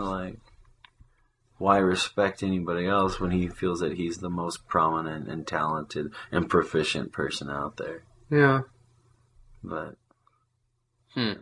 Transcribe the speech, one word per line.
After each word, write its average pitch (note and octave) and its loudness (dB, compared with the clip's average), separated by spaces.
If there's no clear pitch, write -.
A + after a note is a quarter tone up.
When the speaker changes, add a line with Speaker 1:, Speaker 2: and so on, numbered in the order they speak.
Speaker 1:
like, F#2+ -6
why G2 6
respect F#2+ 2
anybody F2+ 0
else F#2+ 2
when F2+ 0
he F2+ 2
feels F2 -4
that D#2+ 0
he's E2+ -4
the F2+ -8
most F2 -6
prominent D#2+ 0
and D#2 -8
talented D#2 -2
and E2+ 2
proficient D#2 2
person C#2+ -4
out C#2+ -6
there? E2 -10
Speaker 2:
Yeah. C#3 6
Speaker 1:
But D#2 -8
Speaker 2:
Hmm. A2+ 0